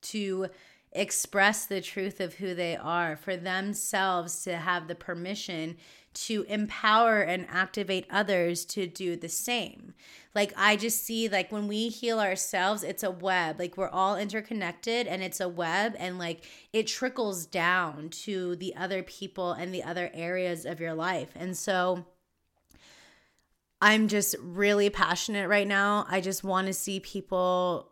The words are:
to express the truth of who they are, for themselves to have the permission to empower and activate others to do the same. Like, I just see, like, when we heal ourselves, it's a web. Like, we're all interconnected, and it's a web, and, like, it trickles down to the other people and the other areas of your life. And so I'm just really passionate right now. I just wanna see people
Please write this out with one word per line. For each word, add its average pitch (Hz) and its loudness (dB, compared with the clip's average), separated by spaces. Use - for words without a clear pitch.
to 190 -4
express 208 2
the 196 -2
truth 196 -4
of 180 -2
who 190 -4
they 170 -2
are, 165 -2
for 185 -4
themselves 185 -2
to 175 -4
have 165 -2
the 175 -4
permission 170 -6
to 214 -2
empower 214 6
and 180 0
activate 185 0
others 180 2
to 202 -4
do 175 -4
the 170 -8
same. - -4
Like, 208 2
I 214 8
just 220 -2
see, 226 -2
like, 196 0
when 208 -4
we 214 0
heal 226 -2
ourselves, 196 0
it's 190 -6
a 202 2
web. 180 0
Like, 175 -6
we're 190 0
all 190 2
interconnected, 214 -4
and 185 -2
it's 185 -6
a 185 0
web, 175 0
and, 180 -6
like, 170 -6
it 220 2
trickles 220 -2
down 170 2
to 180 -4
the 185 -6
other 185 -2
people 185 -6
and 180 -6
the 180 -4
other 175 -4
areas 175 -2
of 160 -6
your 165 -4
life. 160 -2
And 185 -6
so 180 0
I'm 214 8
just 208 2
really 202 4
passionate 196 0
right 202 4
now. 202 4
I 190 2
just 190 -4
wanna 190 0
see 190 -4
people 180 0